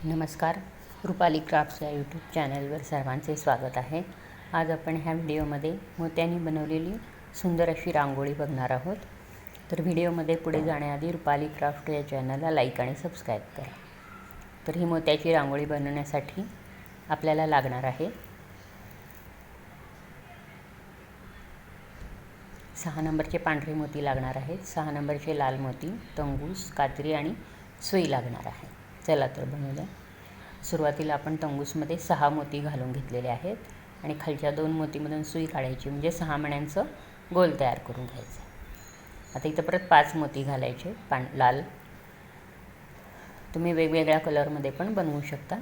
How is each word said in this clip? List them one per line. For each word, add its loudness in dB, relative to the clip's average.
नमस्कार, 2
रुपाली 4
क्राफ्ट्स 2
या -2
YouTube -6
चॅनलवर 0
सर्वांचे 0
स्वागत 2
आहे. -2
आज 4
आपण 0
ह्या 0
व्हिडिओमध्ये 0
मोत्यांनी 2
बनवलेली 0
सुंदर 4
अशी -2
रांगोळी 4
बघणार 0
आहोत. 0
तर 0
व्हिडिओमध्ये 4
पुढे 2
जाण्याआधी 0
रुपाली 2
क्राफ्ट -2
या 0
चॅनलला 0
लाईक 4
आणि 0
सबस्क्राईब -4
करा. -10
तर 0
ही 2
मोत्याची 6
रांगोळी 4
बनवण्यासाठी -2
आपल्याला 4
लागणार 4
आहे 0
सहा -4
नंबरचे 2
पांढरे 2
मोती -2
लागणार 2
आहेत, -4
सहा -2
नंबरचे 0
लाल 4
मोती, -4
तंगूस, -2
कात्री 2
आणि 0
सुई 4
लागणार 0
आहे. -10
चला 6
तर -4
बनवूया. -4
सुरुवातीला 2
आपण 0
तंगूसमध्ये -2
सहा 4
मोती 0
घालून -2
घेतलेले -2
आहेत -2
आणि -2
खालच्या 0
दोन 2
मोतीमधून -2
सुई -2
काढायची, -2
म्हणजे 0
सहा 0
मण्यांचं 0
गोल 8
तयार 4
करून -6
घ्यायचं. -10
आता -2
इथं 0
परत 2
पाच 10
मोती 0
घालायचे -2
पां-, 0
लाल. 6
तुम्ही 4
वेगवेगळ्या 8
कलरमध्ये 2
पण -2
बनवू 2
शकता. -6